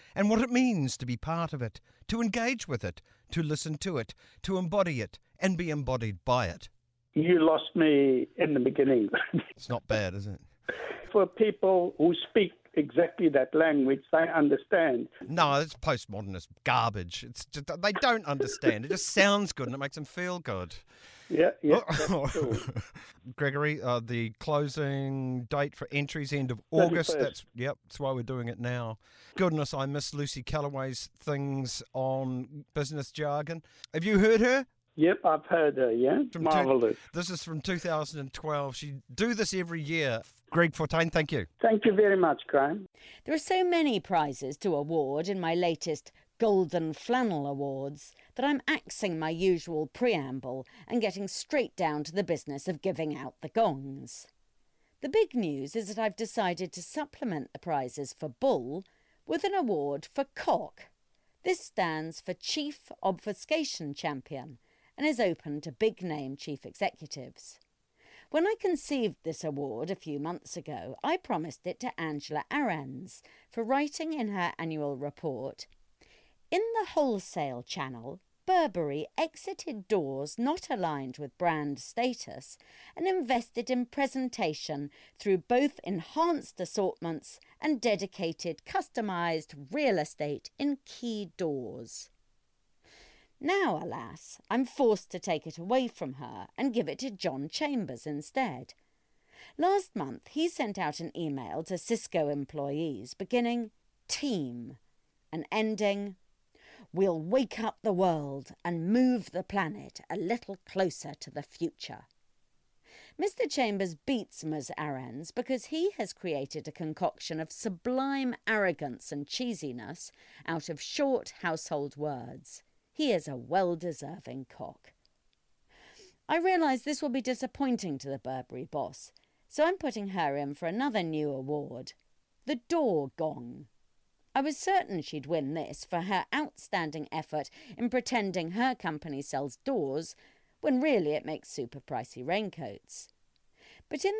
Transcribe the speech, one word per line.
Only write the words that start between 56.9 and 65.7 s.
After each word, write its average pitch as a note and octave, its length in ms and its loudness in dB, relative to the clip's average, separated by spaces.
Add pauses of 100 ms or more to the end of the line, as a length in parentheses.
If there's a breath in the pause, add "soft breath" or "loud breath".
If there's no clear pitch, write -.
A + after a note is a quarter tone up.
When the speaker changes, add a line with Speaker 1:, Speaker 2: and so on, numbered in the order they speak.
Speaker 3:
the - 60 -12
prizes C#3 580 -4
for D3+ 120 -6
Bull D#3 540 0 (440)
with E4 160 -2
an G4 100 0
award D#3 600 0
for C#4 200 0
Cock. - 520 -2 (580)
This F4+ 160 0
stands D#3+ 640 -4
for F#3 120 -6
Chief - 560 -6 (140)
Obfuscation G3 920 -2
Champion C#3 640 -8 (380)
and D4 80 -2
is C#4 140 2
open D#3 420 0
to D#3 120 -10